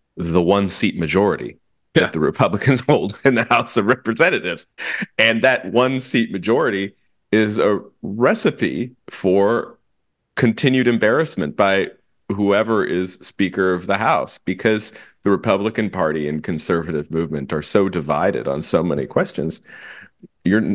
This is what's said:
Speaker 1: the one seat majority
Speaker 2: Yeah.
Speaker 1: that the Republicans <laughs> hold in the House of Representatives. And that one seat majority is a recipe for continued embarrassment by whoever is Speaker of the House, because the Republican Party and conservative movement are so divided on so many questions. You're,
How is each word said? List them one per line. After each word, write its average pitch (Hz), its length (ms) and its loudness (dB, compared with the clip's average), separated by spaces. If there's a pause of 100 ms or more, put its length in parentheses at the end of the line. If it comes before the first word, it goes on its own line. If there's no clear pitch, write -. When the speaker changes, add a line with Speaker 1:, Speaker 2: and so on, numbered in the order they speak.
(180)
Speaker 1:
the 87 240 0
one 98 260 2
seat 90 300 0
majority 85 580 0 (380)
Speaker 2:
Yeah. 156 80 4
Speaker 1:
that - 100 -4
the 80 80 -4
Republicans 113 640 2
<laughs> - 20 -20
hold 113 380 2
in 135 100 4
the 113 100 0
House 120 340 0
of 101 80 2
Representatives. 113 800 0 (500)
And 113 240 4
that 123 320 2
one 127 280 2
seat 123 300 -2
majority 98 600 -2 (400)
is 107 260 2
a 101 220 2 (220)
recipe 117 880 -2 (180)
for 98 680 0 (560)
continued 127 520 2
embarrassment 117 680 0
by 98 360 2 (380)
whoever 104 540 0
is 90 300 -2
Speaker 92 580 0
of 90 140 -4
the 98 100 0
House, 107 400 -2
because 107 560 -2 (300)
the 101 80 0
Republican 101 600 0
Party 78 380 -2
and 76 140 -6
conservative 80 680 -4
movement 76 420 -4
are 76 100 -4
so 98 260 2
divided 78 580 -2
on 69 160 -4
so - 200 0
many 71 240 -2
questions. - 560 -4 (840)
You're, 104 180 4 (120)